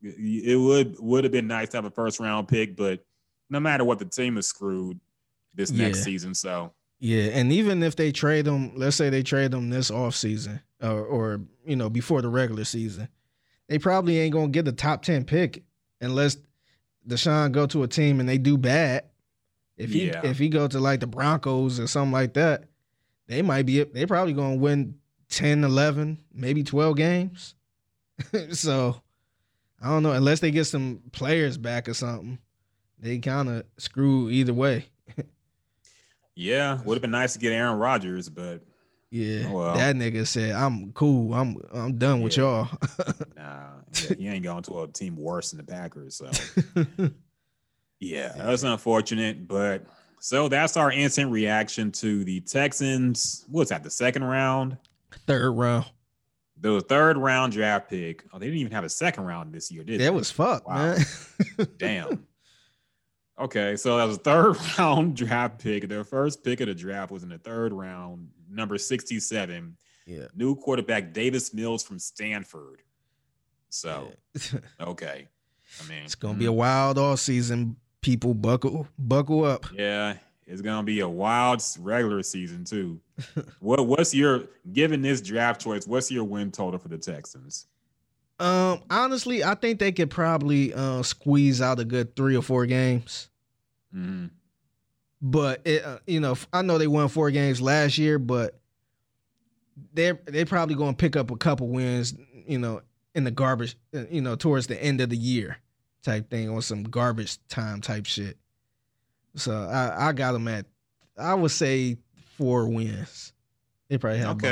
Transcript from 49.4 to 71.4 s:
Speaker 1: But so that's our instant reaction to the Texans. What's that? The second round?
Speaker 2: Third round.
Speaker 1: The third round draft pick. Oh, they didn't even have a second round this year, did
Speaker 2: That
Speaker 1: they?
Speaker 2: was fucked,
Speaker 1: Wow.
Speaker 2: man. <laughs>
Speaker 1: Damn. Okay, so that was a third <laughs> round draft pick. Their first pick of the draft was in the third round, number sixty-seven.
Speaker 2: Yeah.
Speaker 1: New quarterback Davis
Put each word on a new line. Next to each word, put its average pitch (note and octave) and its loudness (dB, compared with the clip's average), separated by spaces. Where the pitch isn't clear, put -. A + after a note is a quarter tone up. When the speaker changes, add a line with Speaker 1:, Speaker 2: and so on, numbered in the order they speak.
Speaker 1:
But G2 -2
so C#3+ 0
that's C#3+ 2
our D3 4
instant C#3 2
reaction G#2+ 0
to G#2 -2
the F#2 -4
Texans. C3+ -2
What's C#3+ 0
that? D#2 -4
The D#2 -12
second B2+ 0
round? C3 0
Speaker 2:
Third C3 2
round. A#2+ 2
Speaker 1:
The G#2 2
third D3+ 6
round C3 2
draft G#2 0
pick. E2+ -8
Oh, F#2+ -16
they G2+ -10
didn't D#3 -4
even A2 -6
have G#2 -4
a D#2+ -6
second C3 -4
round E2+ -8
this D#2+ -14
year, D#2+ -14
did G#2+ -2
Speaker 2:
That B2 2
Speaker 1:
they? D3 4
Speaker 2:
was E3+ -2
fucked, E3 0
Speaker 1:
Wow. D3 0
Speaker 2:
man. D3+ 4
<laughs> - -2
Speaker 1:
Damn. F#3 -4
Okay, G#2 -2
so A#2+ 2
that A#2 4
was G#2+ 0
a - -12
third E3 6
<laughs> - -4
round D#3+ 4
draft A#2+ -2
pick. G#2 -2
Their G#2 -6
first C#3 -2
pick A#2+ -2
of A#2+ -4
the G2 -6
draft F#2+ -10
was F#2+ -12
in F2+ -14
the E2+ -14
third A2+ -4
round, F2+ -12
number G2+ -6
sixty-seven. F#2+ -6
Speaker 2:
Yeah. D#2+ -14
Speaker 1:
New A#2+ 0
quarterback A2+ -2
Davis B2 -2